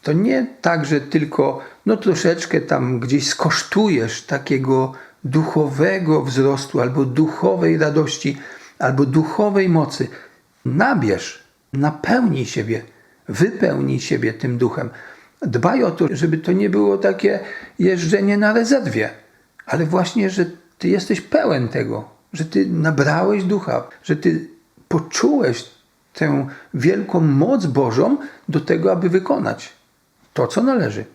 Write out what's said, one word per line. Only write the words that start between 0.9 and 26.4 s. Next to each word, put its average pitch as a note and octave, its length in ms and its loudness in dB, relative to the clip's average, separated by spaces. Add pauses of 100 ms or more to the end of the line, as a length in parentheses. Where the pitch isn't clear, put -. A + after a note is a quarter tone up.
tylko, C#3+ 600 0 (260)
no, G#3+ 100 2
troszeczkę E3+ 640 0
tam B2+ 400 -2
gdzieś C3 280 0
skosztujesz D#3 920 0
takiego C3 720 0 (320)
duchowego D#3 960 0
wzrostu, C3+ 580 0
albo C3 240 0
duchowej E3 760 2
radości, D3 600 0 (400)
albo C3+ 280 2
duchowej F#3 640 2
mocy. C#3+ 400 2 (560)
Nabierz, C3+ 800 0 (280)
napełnij D3+ 760 0
siebie, A2 360 -4 (460)
wypełnij C3+ 720 0
siebie A#2+ 320 -2
tym B2 260 -4
Duchem. A#2+ 320 -2 (520)
Dbaj G3+ 420 2
o F#3 60 2
to, E3 200 0
żeby D#3+ 280 0
to F3 140 -2
nie G3 180 2
było G3+ 280 2
takie G3 420 0 (380)
jeżdżenie F#3+ 580 2
na G#3 160 2
rezerwie, A3+ 580 0 (560)
ale D#3 200 -2
właśnie, F#3 440 0
że F#3 160 0 (320)
ty F3+ 100 -2
jesteś F#3+ 320 0
pełen C3+ 480 0
tego, A2+ 400 -6 (240)
że D#3 120 -6
ty F#3+ 220 0
nabrałeś D#3+ 800 0
Ducha, F3+ 440 -2 (140)
że D3+ 140 -2
ty D#3+ 320 0 (400)
poczułeś F3+ 800 0 (440)
tę C#3+ 340 0 (260)